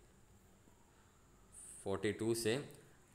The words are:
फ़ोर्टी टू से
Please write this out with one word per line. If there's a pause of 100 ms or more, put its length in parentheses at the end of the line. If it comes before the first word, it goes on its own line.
(1800)
फ़ोर्टी
टू
से (580)